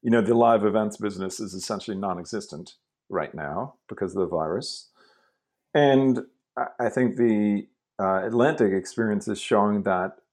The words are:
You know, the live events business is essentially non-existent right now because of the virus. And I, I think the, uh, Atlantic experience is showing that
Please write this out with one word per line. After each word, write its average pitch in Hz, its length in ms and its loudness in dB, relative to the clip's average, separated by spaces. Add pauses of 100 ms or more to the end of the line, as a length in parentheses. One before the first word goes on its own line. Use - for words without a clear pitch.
You 123 80 -2
know, 117 100 6
the 110 140 2
live 117 300 4
events 107 320 0
business 95 440 -6
is 101 120 -10
essentially 95 440 -8
non-existent 90 760 -8 (360)
right 80 240 -6
now 78 400 -8 (140)
because 95 260 -6
of 95 60 -2
the 92 60 0
virus. 85 640 -4 (880)
And 135 460 4 (360)
I, 131 100 -4 (120)
I 120 100 0
think 127 280 0
the, 104 500 2 (320)
uh, 95 260 0
Atlantic 117 480 2
experience 101 540 -2
is 104 140 -6
showing 104 420 2
that 92 360 -2 (140)